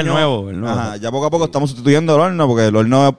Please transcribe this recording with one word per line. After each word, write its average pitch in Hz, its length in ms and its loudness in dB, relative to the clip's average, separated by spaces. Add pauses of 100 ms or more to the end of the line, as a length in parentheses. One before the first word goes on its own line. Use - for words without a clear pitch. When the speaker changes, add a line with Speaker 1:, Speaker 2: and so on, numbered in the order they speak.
Speaker 1:
pequeño. - 80 -2
Speaker 2:
nuevo, 127 360 -2
el 90 100 -8
nuevo. 117 160 -4
Speaker 1:
Ajá, 110 200 -4
ya 113 160 -8
poco 143 140 -2
a 151 40 -2
poco 165 140 0
estamos 143 260 -2
sustituyendo 143 460 2
el 147 60 4
horno, 170 260 0
porque 117 180 2
el 104 80 2
horno 127 440 2